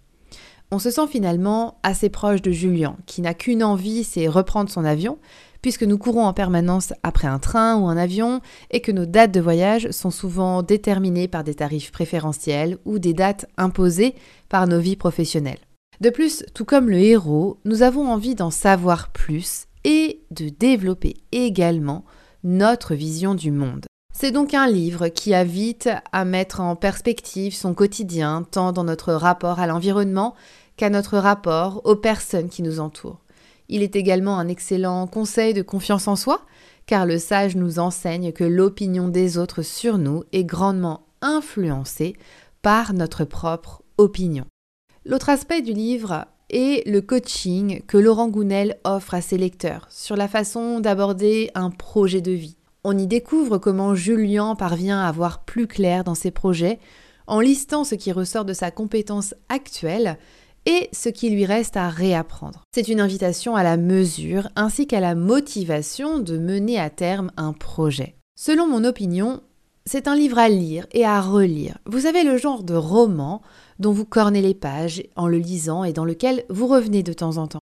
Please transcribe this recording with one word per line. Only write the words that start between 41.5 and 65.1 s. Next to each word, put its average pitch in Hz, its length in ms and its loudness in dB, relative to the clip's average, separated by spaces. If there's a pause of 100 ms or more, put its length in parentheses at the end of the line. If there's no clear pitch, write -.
par 214 320 2
notre 165 320 -2
propre - 600 -8 (140)
opinion. 185 480 2 (580)
L'autre 262 240 -2
aspect 285 340 0
du 226 100 -6
livre 220 540 -4 (220)
est 262 400 0
le 202 120 4
coaching 196 880 -2
que 202 100 6
Laurent 226 300 6
Gounel 202 560 0
offre 196 300 -2
à 180 60 0
ses 185 160 -4
lecteurs 180 540 -4
sur - 260 -8
la 202 120 0
façon 233 520 -4
d'aborder 202 760 2
un 180 160 -2
projet 190 500 0
de 175 100 -4
vie. 165 260 -6 (280)
On 202 120 0
y 190 120 0
découvre 233 500 0
comment 196 380 0
Julien 208 580 0
parvient 190 460 -2
à 180 100 0
voir 165 340 -4
plus 233 220 -4
clair 180 380 0
dans 175 100 -4
ses 180 160 -4
projets 180 480 0 (480)
en 214 140 0
listant 277 420 2
ce 277 140 -4
qui 185 160 -6
ressort 185 320 -4
de 190 80 -6
sa 175 180 -4
compétence 208 640 -4 (140)
actuelle 202 680 -4 (480)
et 349 260 2
ce - 160 -6
qui 226 220 -2
lui 202 140 2
reste 214 320 -2
à 180 120 -2
réapprendre. 165 720 -2 (100)
C'est 226 140 -2
une 220 140 0
invitation 190 560 -4
à 185 80 4
la 170 120 4
mesure 175 800 0
ainsi 220 320 0
qu'à 220 140 0
la 175 160 0